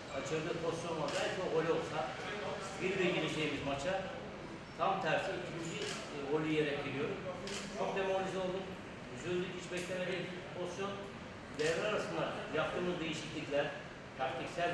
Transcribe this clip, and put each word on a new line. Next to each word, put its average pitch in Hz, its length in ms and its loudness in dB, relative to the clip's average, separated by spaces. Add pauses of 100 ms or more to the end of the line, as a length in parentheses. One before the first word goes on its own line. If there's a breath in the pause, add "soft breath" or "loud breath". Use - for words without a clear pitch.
(140)
kaçırdığı 156 500 0
pozisyon 165 380 0
var. 143 160 0
Belki 185 280 2
o - 80 2
gol 160 140 6 (100)
olsa - 200 0 (840)
bir 185 180 4
de 175 60 6 (100)
gireceğimiz 151 540 2
maça 156 240 2 (840)
tam 185 240 4
tersi 190 300 4 (100)
ikinci, 165 360 -4 (380)
e, - 20 -2 (140)
golü 156 220 4
yiyerek 143 320 4
giriyoruz. 135 340 0 (580)
Çok 190 200 2
demoralize 190 480 2
olduk. 185 200 0 (500)
Üzüldük. 180 420 0
Hiç - 140 -6
beklemediğim 180 540 -2 (320)
pozisyon. 190 340 -2 (680)
Devre 247 300 2
arasında 170 340 2 (360)
yaptığımız 180 440 2
değişiklikler, 143 640 0 (520)
taktiksel 165 560 0